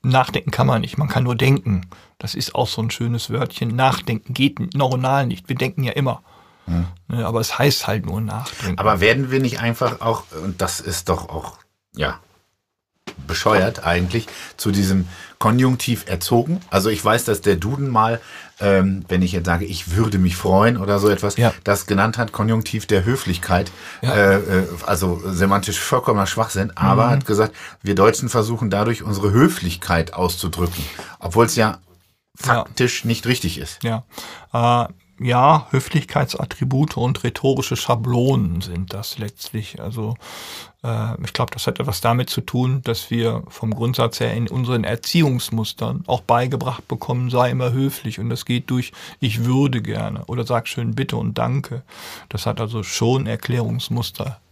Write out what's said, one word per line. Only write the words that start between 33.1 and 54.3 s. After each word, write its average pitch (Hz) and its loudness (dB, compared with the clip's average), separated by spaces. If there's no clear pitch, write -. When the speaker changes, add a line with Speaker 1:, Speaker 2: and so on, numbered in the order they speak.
Speaker 2:
richtig 90 0
ist. - -12
Speaker 1:
Ja. 117 -2
Äh, 120 4
ja, 131 4
Höflichkeitsattribute 135 0
und 123 -2
rhetorische 135 0
Schablonen 120 0
sind 90 -6
das - -10
letztlich. - -10
Also, 113 -6
äh, 113 -4
ich 110 -8
glaub, - -2
das - -4
hat - -4
etwas 127 -4
damit 120 2
zu - -2
tun, 127 0
dass - -4
wir 113 0
vom 110 -4
Grundsatz 117 -2
her 117 -2
in 117 -2
unseren 120 -2
Erziehungsmustern 120 -2
auch - -2
beigebracht 123 0
bekommen, 123 -4
„Sei 123 4
immer 127 0
höflich“, 131 -2
und 113 -4
das 117 -6
geht 123 -2
durch 123 -2
„Ich 117 -2
würde 127 2
gerne“ 107 -6
oder 120 -6
„Sag - -2
schön 117 -4
bitte 120 -4
und 110 -4
danke“. 123 -2
Das - -4
hat 107 -2
also 110 -4
schon 117 0
Erklärungsmuster 117 -4